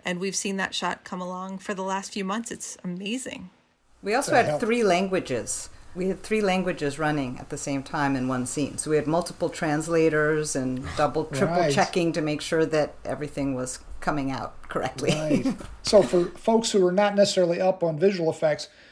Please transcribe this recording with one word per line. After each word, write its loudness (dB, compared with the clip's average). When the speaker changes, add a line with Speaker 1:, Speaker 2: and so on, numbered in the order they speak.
Speaker 1:
and -2
we've -4
seen -2
that -2
shot -4
come -8
along -8
for -8
the -6
last -4
few -4
months. -4
It's -12
amazing. -8
Speaker 2:
We -2
also 0
Speaker 3:
That 6
Speaker 2:
had 0
Speaker 3:
helped. 0
Speaker 2:
three 2
languages. 0
We -2
had -4
three 0
languages 0
running -2
at -14
the -8
same -4
time 0
in 0
one -2
scene. -4
So -6
we 4
had 0
multiple 0
translators 2
and -2
Speaker 3:
<sighs> -10
Speaker 2:
double, 2
triple 0
Speaker 3:
Right. 4
Speaker 2:
checking 2
to -2
make -2
sure 2
that 0
everything -4
was -6
coming -2
out -6
correctly. -2
Speaker 3:
Right. 2
Speaker 2:
<laughs> -14
Speaker 3:
So 8
for 2
folks 2
who 6
are 2
not 4
necessarily 4
up 2
on 0
visual 2
effects, 0